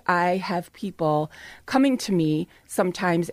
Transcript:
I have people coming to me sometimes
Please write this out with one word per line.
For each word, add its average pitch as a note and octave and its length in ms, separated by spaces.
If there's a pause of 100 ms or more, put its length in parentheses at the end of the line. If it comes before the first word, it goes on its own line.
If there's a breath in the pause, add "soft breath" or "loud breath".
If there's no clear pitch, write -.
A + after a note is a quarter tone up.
I F3+ 300
have F3 360
people D#3 600 (340 loud breath)
coming C4 320
to - 140
me D#3 340 (220 soft breath)
sometimes F3 640